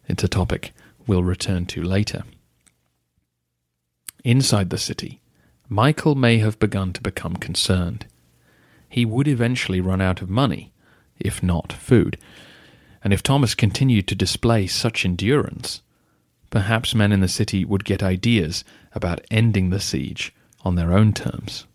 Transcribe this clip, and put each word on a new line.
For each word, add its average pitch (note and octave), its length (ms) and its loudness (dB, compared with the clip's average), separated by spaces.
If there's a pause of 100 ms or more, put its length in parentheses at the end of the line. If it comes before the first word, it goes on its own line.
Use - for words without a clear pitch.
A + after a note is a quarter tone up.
It's - 160 -4
a F2+ 60 0
topic - 440 -2 (360)
we'll F2+ 160 2
return F2+ 420 -2
to - 160 -8
later. F#2+ 400 -2 (2000)
Inside A#2 480 4
the - 80 -4
city, - 420 -8 (480)
Michael C#3 460 2
may A#2 240 4
have G#2+ 220 0
begun G2 320 -2
to - 100 -12
become F#2 320 -6
concerned. - 720 -2 (800)
He A#2+ 160 0
would A#2+ 220 0
eventually B2 540 0
run F#2+ 200 0
out F#2 220 0
of F#2 80 -8
money, A2+ 420 -2 (460)
if - 240 -6
not F2 300 0
food, - 440 2 (840)
and G2+ 100 0
if - 120 0
Thomas C3+ 280 2
continued A2 540 2
to - 80 -4
display G2+ 540 0
such - 360 -2
endurance, - 800 -2 (680)
perhaps A2 460 0
men G#2 160 4
in G2+ 80 4
the F#2+ 80 4
city F#2+ 380 -2
would G2 200 -2
get G2+ 200 -2
ideas F#2 580 0 (300)
about F2 280 -4 (120)
ending G#2+ 380 2
the F2+ 100 -2
siege - 520 -6 (320)
on F2+ 120 2
their E2+ 160 2
own G#2 200 6
terms. - 640 -8